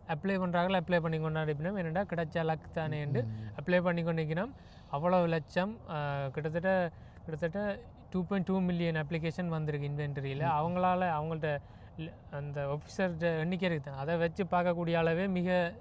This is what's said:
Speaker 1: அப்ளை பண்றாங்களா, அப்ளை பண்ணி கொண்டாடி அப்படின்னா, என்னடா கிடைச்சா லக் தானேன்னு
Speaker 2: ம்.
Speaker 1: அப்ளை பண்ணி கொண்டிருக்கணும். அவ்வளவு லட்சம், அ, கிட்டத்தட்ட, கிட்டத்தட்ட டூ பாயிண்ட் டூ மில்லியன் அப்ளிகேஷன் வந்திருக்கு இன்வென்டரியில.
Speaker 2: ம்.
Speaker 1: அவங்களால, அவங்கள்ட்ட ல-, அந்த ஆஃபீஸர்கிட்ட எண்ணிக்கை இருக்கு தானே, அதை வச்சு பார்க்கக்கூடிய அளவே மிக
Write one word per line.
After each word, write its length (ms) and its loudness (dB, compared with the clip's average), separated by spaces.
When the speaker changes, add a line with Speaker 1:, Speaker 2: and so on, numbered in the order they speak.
Speaker 1:
அப்ளை 320 0
பண்றாங்களா, 400 2
அப்ளை 200 4
பண்ணி 180 0
கொண்டாடி 340 0
அப்படின்னா, 240 -2
என்னடா 240 0
கிடைச்சா 540 0
லக் 240 -8
தானேன்னு 460 0
Speaker 2:
ம். 40 -4
Speaker 1:
அப்ளை 180 4
பண்ணி 220 2
கொண்டிருக்கணும். 480 0
அவ்வளவு 380 4
லட்சம், 480 0
அ, 420 -2
கிட்டத்தட்ட, 580 2
கிட்டத்தட்ட 540 -2
டூ 140 0
பாயிண்ட் 240 0
டூ 120 2
மில்லியன் 340 2
அப்ளிகேஷன் 540 -2
வந்திருக்கு 400 0
இன்வென்டரியில. 500 -2
Speaker 2:
ம். 40 0
Speaker 1:
அவங்களால, 640 2
அவங்கள்ட்ட 520 0
ல-, 140 -8
அந்த 360 -4
ஆஃபீஸர்கிட்ட 720 0
எண்ணிக்கை 320 0
இருக்கு 200 -2
தானே, 120 -6
அதை 140 0
வச்சு 280 0
பார்க்கக்கூடிய 480 2
அளவே 340 4
மிக 540 2